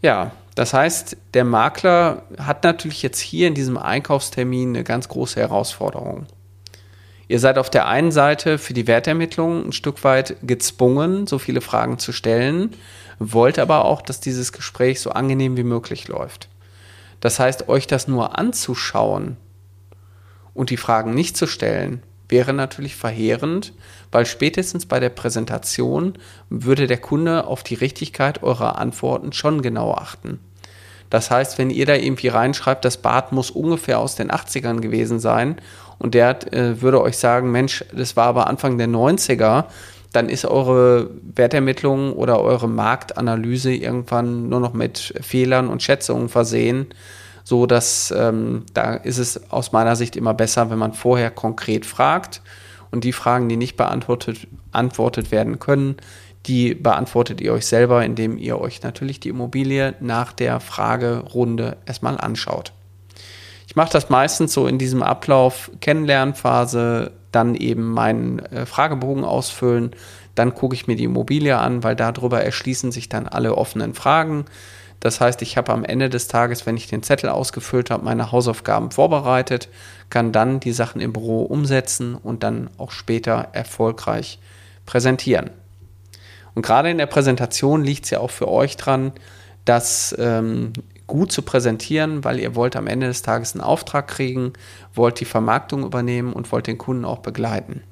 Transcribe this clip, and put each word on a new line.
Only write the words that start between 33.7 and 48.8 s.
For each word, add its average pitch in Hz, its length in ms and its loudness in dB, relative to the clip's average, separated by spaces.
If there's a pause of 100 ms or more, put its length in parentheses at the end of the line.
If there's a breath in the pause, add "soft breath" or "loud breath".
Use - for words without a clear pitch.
aus - 180 -2
den - 140 -4
achtzigern 117 500 -4
gewesen 113 400 0
sein 117 360 2 (420 loud breath)
und 117 160 -4
der 120 140 8
hat, 127 240 -2
äh, 120 300 0
würde 131 180 6
euch - 180 0
sagen, 123 340 2
„Mensch, 117 320 0 (100)
das 127 220 -4
war 117 100 6
aber 120 220 4
Anfang 131 300 -2
der 117 100 0
neunziger“, 120 800 4 (440 loud breath)
dann 117 160 2
ist - 160 -4
eure 123 640 6 (120)
Wertermittlung 139 880 2
oder 120 280 2
eure 117 280 2
Marktanalyse 117 1040 0
irgendwann 120 760 -2
nur 123 120 0
noch 120 120 -2
mit 117 480 -4
Fehlern 127 480 2
und 120 140 -4
Schätzungen 123 460 0
versehen, 117 580 2 (580 loud breath)
so 123 220 4
dass, - 500 2
ähm, 113 560 0
da 113 220 0